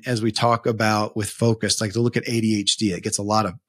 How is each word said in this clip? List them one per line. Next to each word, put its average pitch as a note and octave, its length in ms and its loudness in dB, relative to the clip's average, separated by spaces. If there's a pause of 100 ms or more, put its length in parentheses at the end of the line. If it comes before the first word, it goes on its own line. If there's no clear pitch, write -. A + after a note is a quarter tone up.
as A#2+ 160 -2
we A2+ 100 0
talk A#2 360 2
about G#2+ 480 0
with G#2 140 -2
focus, A2+ 520 0
like, G2+ 120 -4
to A#2 80 0
look A#2+ 160 2
at A#2 100 -4
A A#2 140 0
D A2 180 2
H - 180 0
D. G#2 140 0
It F2 120 -6
gets G#2 140 -4
a G2+ 60 -4
lot G#2+ 240 2
of, E2+ 60 -6 (160)